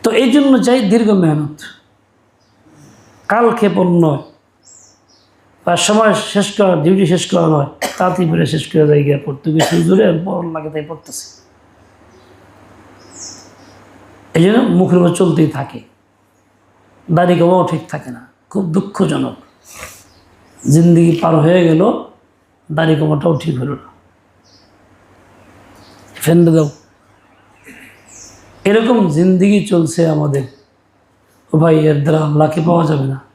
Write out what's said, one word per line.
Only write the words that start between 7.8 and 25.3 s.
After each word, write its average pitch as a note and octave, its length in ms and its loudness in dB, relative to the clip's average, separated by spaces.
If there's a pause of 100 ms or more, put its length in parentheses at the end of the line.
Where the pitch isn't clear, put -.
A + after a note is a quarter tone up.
তাঁতি F#3 300 -2
পরে E3 240 0
শেষ D#3 160 -4
করে D#3 200 2
যায় D3 180 2
গিয়ে C#3+ 180 0
পড়তে C#3 280 -8
গিয়ে D3+ 160 2
শুরু E3+ 200 0
করে F#3+ 140 2 (220)
পড়ন F3+ 300 -8
লাগে D#3 180 -10
তাই D3+ 160 -8
পড়তেছে। - 360 -16 (3000)
এই E3 80 4
জন্য G#3+ 140 4 (200)
মুখের F3+ 200 2
উপর F3 200 2
চলতেই D#3 380 2
থাকে, A#2 220 -12 (1300)
দাড়ি F3 320 2
গোমাও F3 320 2
ঠিক D#3 120 -6 (100)
থাকে B2+ 220 -14
না, A#2+ 60 -20 (300)
খুব G3 120 -6 (120)
দুঃখজনক। D3+ 600 -4 (1400)
জিন্দেগি E3+ 480 4
পার E3 120 0 (120)
হয়ে F3+ 240 4
গেল, D#3+ 140 2 (840)
দাড়ি D#3+ 300 0
কমাটাও D#3 340 -2 (100)
ঠিক D3+ 180 -4
হলো B2+ 200 -6
না, - 60 -20 (2250)